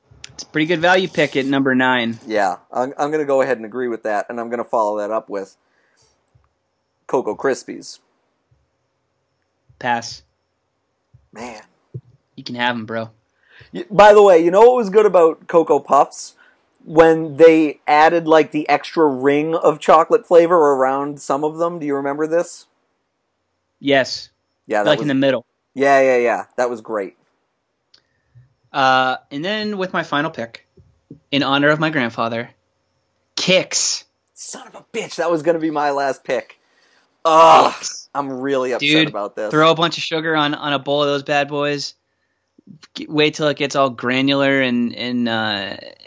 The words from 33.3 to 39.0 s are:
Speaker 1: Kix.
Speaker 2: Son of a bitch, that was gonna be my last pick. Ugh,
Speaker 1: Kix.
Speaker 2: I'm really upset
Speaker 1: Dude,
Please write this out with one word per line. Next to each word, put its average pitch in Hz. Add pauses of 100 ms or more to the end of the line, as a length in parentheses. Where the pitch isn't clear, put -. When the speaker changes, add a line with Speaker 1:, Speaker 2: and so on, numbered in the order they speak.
Speaker 1:
Kix. - (280)
Speaker 2:
Son -
of -
a 190
bitch, 202
that 170
was 160
gonna 165
be 160
my 147
last 139
pick. - (640)
Ugh, 160
Speaker 1:
Kix. -
Speaker 2:
I'm 139
really 131
upset 120
Speaker 1:
Dude, 156